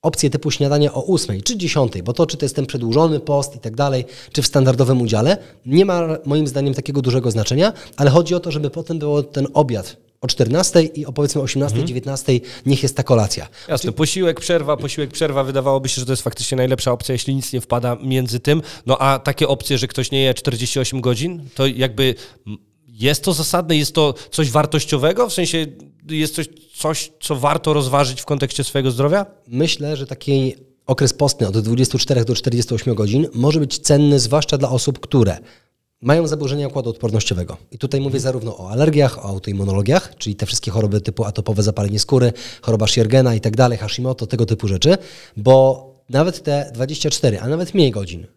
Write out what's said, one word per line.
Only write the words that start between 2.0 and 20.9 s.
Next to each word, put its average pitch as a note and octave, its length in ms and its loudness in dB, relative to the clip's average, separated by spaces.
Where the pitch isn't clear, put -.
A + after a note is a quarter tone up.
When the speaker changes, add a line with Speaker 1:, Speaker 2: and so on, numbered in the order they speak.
Speaker 1:
bo A2+ 100 -4
to, E3 120 2
czy D#3 120 -8
to C#3+ 80 -2
jest C3+ 100 -4
ten C#3 100 -2
przedłużony C#3 540 0
post C#3+ 360 -2
i A#2 40 -16
tak A2+ 160 -10
dalej, C3 300 0
czy C#3+ 100 -2
w C3 60 0
standardowym C3 540 4
udziale, A#2 360 2
nie D#3 200 4
ma F3 220 0
moim D3 220 2
zdaniem C#3 260 -2
takiego C#3 280 -4
dużego B2 300 2
znaczenia, C3 420 2
ale C#3+ 120 6
chodzi E3+ 260 4
o F3 40 0
to, F3 120 -6
żeby D3 180 -2
potem E3 300 -8
było D3 240 0
ten C#3 300 -4
obiad B2 440 0
o B2+ 60 -6
czternastej D#3 720 2
i D3 60 -8
o, C3 80 -10
powiedzmy, C#3+ 280 -2
osiemnastej, C3 360 -2
Speaker 2:
Mhm. D#3+ 100 -2
Speaker 1:
dziewiętnastej C3 540 -2
niech C#3 180 2
jest C3 140 -2
ta B2 60 0
kolacja. A2 440 2
Speaker 2:
Jasne, C3 220 -2
Speaker 1:
Czy G2+ 60 -6
Speaker 2:
posiłek, E3 440 0
przerwa, D3+ 380 0
posiłek, C#3+ 340 -6
przerwa, C#3 320 0
wydawałoby C3+ 460 0
się, C3 120 -4
że B2 40 -6
to C3 60 -2
jest B2+ 120 -2
faktycznie A#2+ 340 -4
najlepsza B2+ 340 0
opcja, B2 220 -4
jeśli C3+ 220 -2
nic C3 180 -4
nie B2 80 -2
wpada A#2+ 420 -2
między B2+ 360 -2
tym. D#3 220 2
No B2+ 120 2
a C3+ 220 2
takie D3 280 0
opcje, C#3 300 -2
że C3+ 100 -2
ktoś - 240 -4
nie C3+ 100 0
je C3 120 2
czterdzieści B2 460 -4
osiem C3 220 -4